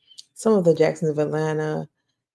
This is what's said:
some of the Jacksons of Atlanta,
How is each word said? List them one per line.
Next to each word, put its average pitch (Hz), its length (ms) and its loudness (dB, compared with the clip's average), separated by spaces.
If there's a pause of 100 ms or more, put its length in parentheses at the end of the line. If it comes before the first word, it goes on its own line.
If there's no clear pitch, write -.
(340)
some 220 200 0
of 185 100 2
the 165 100 6
Jacksons 156 380 0
of 147 80 -2
Atlanta, 156 680 -4 (460)